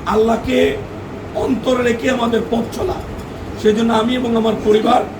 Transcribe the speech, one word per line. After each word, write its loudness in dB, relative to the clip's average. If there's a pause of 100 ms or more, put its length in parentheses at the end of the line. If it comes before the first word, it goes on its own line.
আল্লাহকে 2 (580)
অন্তরে 2
রেখে 0
আমাদের 2 (100)
পথ -2
চলা, -2 (680)
সেজন্য 4
আমি 2
এবং 0
আমার 2 (120)
পরিবার 4 (180)